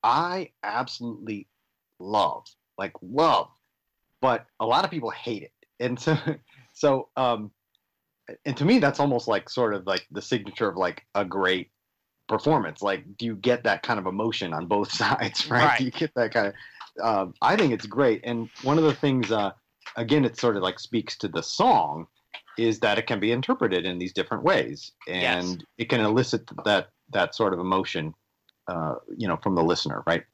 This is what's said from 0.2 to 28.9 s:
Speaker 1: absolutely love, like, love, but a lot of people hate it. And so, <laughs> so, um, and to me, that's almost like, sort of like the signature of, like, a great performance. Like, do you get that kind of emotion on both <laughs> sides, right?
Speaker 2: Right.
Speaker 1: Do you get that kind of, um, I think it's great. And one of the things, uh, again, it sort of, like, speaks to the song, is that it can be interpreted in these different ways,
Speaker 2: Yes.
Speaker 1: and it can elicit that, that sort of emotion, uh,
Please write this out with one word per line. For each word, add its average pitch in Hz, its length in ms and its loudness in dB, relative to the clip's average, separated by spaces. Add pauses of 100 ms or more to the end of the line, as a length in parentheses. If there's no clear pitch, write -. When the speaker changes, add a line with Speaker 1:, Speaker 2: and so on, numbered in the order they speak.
Speaker 1:
absolutely 107 840 -6 (520)
love, 92 460 -2 (320)
like, 95 240 -6
love, 123 480 2 (720)
but 127 240 2 (140)
a 110 60 -2
lot 135 200 4
of - 60 -8
people 123 200 -4
hate 104 320 -8
it. - 80 -20 (280)
And 123 200 -2
so, 156 180 2 (280)
<laughs> - 280 -20
so, 135 420 2
um, 117 360 0 (960)
and 143 120 -2
to 147 80 0
me, 233 140 6
that's 143 200 2
almost 139 280 2
like, 101 220 0
sort 113 240 0
of 92 140 -6
like 92 240 -2
the 98 100 -8
signature 104 480 -2
of, 87 80 -6
like, 90 280 -2 (100)
a 101 100 2
great 92 460 0 (560)
performance. 110 540 0
Like, 98 240 -2 (120)
do 117 80 -6
you 113 100 -4
get 120 280 0
that 101 200 0
kind 113 160 0
of 92 80 -8
emotion 98 460 -2
on 85 140 -6
both 101 240 0
<laughs> - 20 -4
sides, - 560 -2
right? 123 160 4
Speaker 2:
Right. 131 120 4
Speaker 1:
Do 131 80 0
you 120 60 -4
get - 240 -4
that 113 180 0
kind 104 140 2
of, 101 60 -4 (520)
um, 98 360 0
I 156 140 4
think 160 180 2
it's 107 120 -6
great. 113 380 2
And 117 260 -4 (120)
one 139 160 2
of 160 60 4
the 147 100 6
things, 127 380 2
uh, 104 200 0 (440)
again, 127 300 4
it 117 120 -2
sort 113 200 2
of, 92 60 0
like, 92 160 -2
speaks - 400 -4
to 101 80 -4
the 82 140 -4
song, 85 680 2 (500)
is 113 240 2
that 104 180 4
it - 80 -6
can 110 120 -2
be 107 120 2
interpreted 120 540 0
in 90 120 -4
these 90 160 -6
different 98 300 -4
ways, 147 480 0 (160)
Speaker 2:
Yes. 90 380 -2
Speaker 1:
and 90 200 -6 (120)
it 113 120 -6
can 120 120 2
elicit 113 460 0 (180)
that, 101 240 2 (220)
that - 220 0
sort 101 180 2
of 87 80 -2
emotion, 90 540 -2 (540)
uh, 80 280 -4 (220)